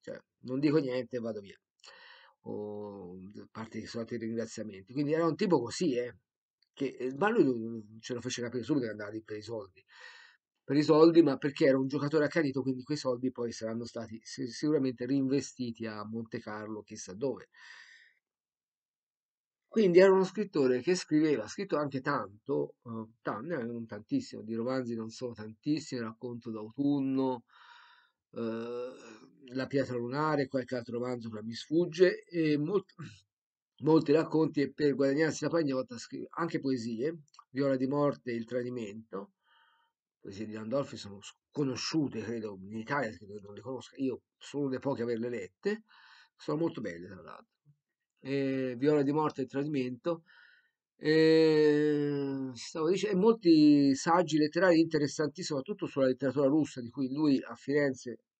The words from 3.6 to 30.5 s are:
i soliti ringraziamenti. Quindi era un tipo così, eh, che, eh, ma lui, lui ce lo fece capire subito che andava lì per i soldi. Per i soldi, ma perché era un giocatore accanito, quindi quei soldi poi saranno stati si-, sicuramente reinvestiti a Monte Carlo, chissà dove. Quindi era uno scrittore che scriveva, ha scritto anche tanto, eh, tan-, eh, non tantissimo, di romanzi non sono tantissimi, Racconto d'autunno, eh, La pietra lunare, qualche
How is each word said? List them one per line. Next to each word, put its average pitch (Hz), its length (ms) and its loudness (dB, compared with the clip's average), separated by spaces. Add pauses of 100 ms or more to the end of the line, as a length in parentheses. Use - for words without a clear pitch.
i 101 60 -10
soliti 117 320 -8
ringraziamenti. 110 760 -8
Quindi 143 200 -2
era 165 120 2
un 156 100 2
tipo 170 260 2
così, 120 340 -2
eh, 120 220 -6 (560)
che, 135 260 -6
eh, 131 180 -4
ma 196 120 2
lui, 226 140 6
lui 117 400 -2 (160)
ce 127 140 -8
lo 120 80 -6
fece 123 200 -6
capire 120 220 -4
subito 139 220 0
che 110 60 -6
andava 104 200 -10
lì 110 100 -8
per 107 160 -10
i 107 40 -12
soldi. 101 420 -12 (840)
Per 139 80 2
i 151 60 4
soldi, 160 400 10
ma 139 140 4
perché 151 280 0
era 135 140 6
un 135 80 0
giocatore 147 380 0
accanito, 143 360 0
quindi 127 220 -4
quei 147 120 -4
soldi 127 360 -2
poi 120 200 -6
saranno 113 340 -6
stati 113 360 -10
si-, - 240 -10
sicuramente 131 640 -2
reinvestiti 131 800 -2
a 107 180 -8
Monte 113 320 -8
Carlo, 107 460 -10
chissà 98 320 -14
dove. 117 340 -6 (2250)
Quindi 185 300 6
era 190 140 10
uno 190 140 6
scrittore 127 560 2
che 175 120 2
scriveva, 151 520 2
ha - 20 -12
scritto 196 280 -6
anche 143 260 -2
tanto, 139 800 -4
eh, 113 360 -12
tan-, 131 320 -8
eh, 143 120 -4
non 117 240 -8
tantissimo, 110 560 -8
di 110 100 -8
romanzi 120 400 -4
non 110 160 -8
sono 120 240 -10
tantissimi, 117 680 -6
Racconto 117 500 -10
d'autunno, 131 920 -2 (880)
eh, 117 600 -6 (600)
La 131 120 -4
pietra 127 320 -2
lunare, 139 480 0
qualche 131 300 -4